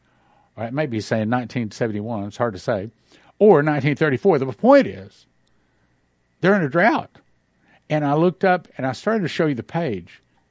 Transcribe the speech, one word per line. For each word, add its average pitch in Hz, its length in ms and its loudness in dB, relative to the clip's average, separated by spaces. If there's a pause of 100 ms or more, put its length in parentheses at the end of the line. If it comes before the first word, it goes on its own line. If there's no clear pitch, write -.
(560)
or 107 80 -8
it 117 80 -8
may 151 140 -2
be 113 140 -6
saying 107 280 -2
nineteen 120 420 -4
seventy-one, 107 540 -6
it's 101 140 -10
hard 117 160 -2
to 90 40 -12
say, 107 320 -6 (480)
or 196 240 6
nineteen 147 320 0
thirty-four. 156 440 2
The 131 80 -4
point 254 400 4
is, 101 400 -16 (1120)
they're 190 160 4
in 180 80 0
a 135 60 -2
drought. 202 400 0 (800)
And 151 160 0
I 143 80 0
looked 175 280 0
up 180 260 0 (100)
and 131 80 -4
I 131 60 -2
started 214 300 -4
to 147 60 -4
show 165 180 -2
you 147 80 0
the 110 80 -6
page, 117 600 -8 (280)